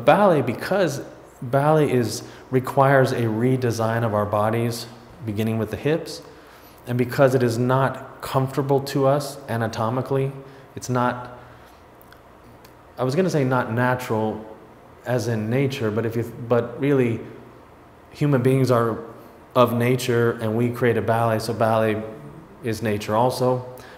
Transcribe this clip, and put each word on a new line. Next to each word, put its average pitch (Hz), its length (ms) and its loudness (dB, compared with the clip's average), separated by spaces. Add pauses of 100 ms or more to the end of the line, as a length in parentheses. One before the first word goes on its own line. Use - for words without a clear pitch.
ballet, 170 360 6
because 131 600 -2 (400)
ballet 139 500 2
is, 117 320 0 (260)
requires 131 640 4
a 120 120 -2
redesign 117 800 0
of 110 100 0
our 104 120 2
bodies, 110 600 0 (380)
beginning 110 340 -2
with 107 100 -2
the - 80 -6
hips, - 440 -4 (640)
and 123 100 -2
because 127 380 2
it 123 80 2
is 113 140 0
not 127 640 0
comfortable 135 600 0
to 139 240 0
us 143 320 0 (100)
anatomically, 120 840 -2 (440)
it's - 140 -10
not, 123 480 -2 (1600)
I 123 60 -4
was 131 120 0
gonna 180 140 0
say 151 140 0
not 127 300 0
natural 113 680 -2 (640)
as 117 220 -2
in 110 220 -2
nature, 123 420 0
but 104 140 -2
if 113 100 -4
you, 117 80 -2 (240)
but 117 320 0
really 131 400 2 (920)
human 143 300 2
beings 131 300 4
are 117 260 2 (560)
of 120 200 4
nature 120 580 2 (100)
and 110 160 0
we 120 140 0
create 120 260 0
a 107 40 0
ballet, 113 360 2
so 113 160 -4
ballet 110 480 2 (640)
is 113 180 -4
nature 107 340 -2
also, 127 480 0 (340)